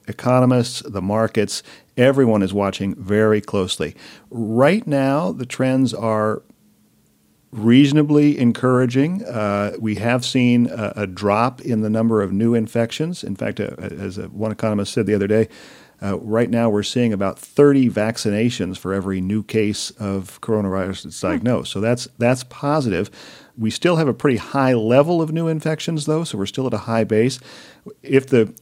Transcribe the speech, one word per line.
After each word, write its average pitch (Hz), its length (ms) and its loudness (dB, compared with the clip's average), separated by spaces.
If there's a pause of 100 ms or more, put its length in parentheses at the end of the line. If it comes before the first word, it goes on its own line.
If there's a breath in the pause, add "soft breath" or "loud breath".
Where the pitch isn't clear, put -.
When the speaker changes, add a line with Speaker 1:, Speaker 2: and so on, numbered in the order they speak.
Speaker 1:
economists, 123 760 2
the 98 200 -8
markets, 104 600 -2 (340 loud breath)
everyone 123 460 4
is 95 120 -2
watching 98 400 -2
very 107 460 2
closely. 92 540 -4 (360 loud breath)
Right 123 560 2
now, 143 460 0
the 127 140 -10
trends 131 460 0
are 107 500 -2 (1080)
reasonably 147 840 4
encouraging. 127 880 2
Uh, 104 540 -2
we 107 180 -4
have 120 280 0
seen 120 440 2
a, 104 280 -6
a 104 100 -2
drop 104 540 0
in 113 220 -2
the 110 80 -2
number 110 320 2
of 95 100 -4
new 113 220 2
infections. 117 680 -4
In 98 140 -8
fact, 107 240 -6
uh, 104 180 -8
as 98 400 -10
a, 98 100 -10
one 107 240 -6
economist 104 400 -2
said 110 140 -2
the 104 80 2
other 98 120 2
day, 107 220 2 (540 loud breath)
uh, 98 160 -4
right 113 320 -2
now 117 180 0
we're 104 140 0
seeing 117 300 0
about 98 260 -2
thirty 139 500 4
vaccinations 107 880 -2
for 95 160 -6
every 95 280 -2
new 101 220 -2
case 104 500 -2
of 98 480 -8
coronavirus 95 640 -2
that's - 160 -16
Speaker 2:
Hmm. 92 80 -2
Speaker 1:
diagnosed. 90 420 -2
So 98 100 -6
that's, 120 280 -2 (100)
that's 123 260 0
positive. 127 680 -2 (460 loud breath)
We 110 140 -2
still 170 260 0
have 156 120 2
a 117 60 0
pretty 127 240 0
high 131 340 0
level 131 480 4
of 156 100 -2
new 165 160 -2
infections, 156 600 -4
though, 156 180 0
so 110 140 -8
we're 98 80 -2
still 131 200 -4
at 120 60 -2
a 110 60 -2
high 113 260 0
base. 113 340 2 (640 loud breath)
If 135 260 2
the 117 180 4 (160)